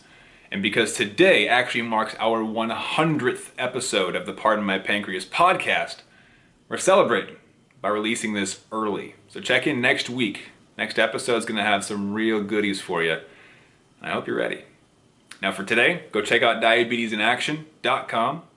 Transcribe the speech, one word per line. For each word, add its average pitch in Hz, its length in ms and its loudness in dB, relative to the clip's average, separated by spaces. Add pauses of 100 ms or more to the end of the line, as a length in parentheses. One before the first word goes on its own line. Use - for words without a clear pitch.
(520)
And 98 100 -4
because 107 300 0
today 104 560 4
actually 123 340 0
marks 110 380 -2
our 113 240 2
one 113 260 -2
hundredth 147 880 -2
episode 117 560 -2
of 87 100 -4
the 95 80 -8
Pardon 107 320 0
My 95 140 0
Pancreas 98 480 -4
podcast, 117 760 0 (680)
we're 113 80 -4
celebrating 117 580 2 (460)
by 95 80 -2
releasing 107 460 -2
this 98 260 -4 (100)
early. 107 460 -4 (120)
So - 120 -14
check 123 260 0
in 131 140 0
next 139 280 0
week. 120 420 -4 (280)
Next 107 180 -6
episode's 113 480 0
gonna 107 200 -4
have 101 200 2
some 101 300 -4
real 110 260 0
goodies 104 400 0
for 85 220 -2
you. 80 160 0 (840)
And - 100 -8
I - 20 -4
hope - 160 -4
you're - 80 -4
ready. 57 260 -4 (800)
Now 98 80 0
for 95 140 -6
today, 120 480 2
go 104 100 0
check 117 200 2
out 113 200 4
diabetesinaction 117 1000 2 (180)
dot 131 260 0
com. 131 340 -2 (140)